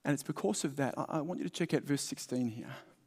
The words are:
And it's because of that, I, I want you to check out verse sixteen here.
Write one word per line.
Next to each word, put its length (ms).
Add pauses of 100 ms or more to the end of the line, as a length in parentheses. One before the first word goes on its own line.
And 80
it's 100
because 420
of 120
that, 220
I, 100
I 120
want 180
you 60
to 60
check 220
out 120
verse 180
sixteen 460
here. 260 (320)